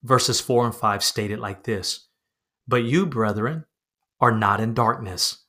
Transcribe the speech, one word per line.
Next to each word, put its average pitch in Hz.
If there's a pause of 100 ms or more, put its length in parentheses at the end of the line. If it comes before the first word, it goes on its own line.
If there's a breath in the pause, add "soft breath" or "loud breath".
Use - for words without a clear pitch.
verses 123
four 120
and 117
five 104
state 104
it 107
like 101
this, - (600)
"But 123
you, 147
brethren, 117 (540)
are 120
not 104
in 113
darkness 117